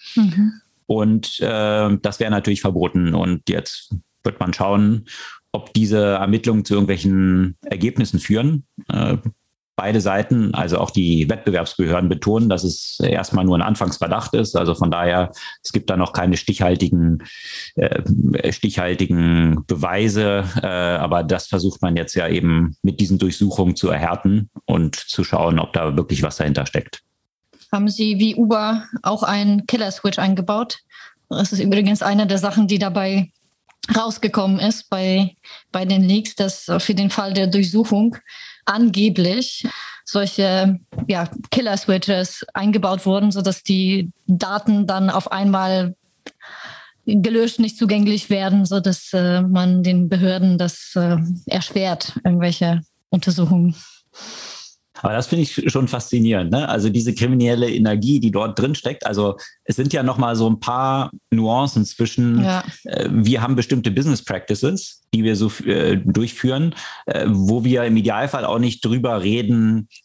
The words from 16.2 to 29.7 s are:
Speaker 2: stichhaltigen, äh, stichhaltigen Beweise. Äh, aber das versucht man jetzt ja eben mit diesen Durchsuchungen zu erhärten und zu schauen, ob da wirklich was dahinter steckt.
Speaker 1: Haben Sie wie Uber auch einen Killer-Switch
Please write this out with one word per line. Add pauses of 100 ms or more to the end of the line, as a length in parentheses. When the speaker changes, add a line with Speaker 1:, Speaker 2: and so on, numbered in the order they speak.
Speaker 2:
stichhaltigen, (520)
äh,
stichhaltigen
Beweise. (180)
Äh,
aber
das
versucht
man
jetzt
ja
eben
mit
diesen
Durchsuchungen
zu
erhärten (160)
und
zu
schauen,
ob
da
wirklich
was
dahinter
steckt. (720)
Speaker 1:
Haben
Sie
wie
Uber (180)
auch
einen
Killer-Switch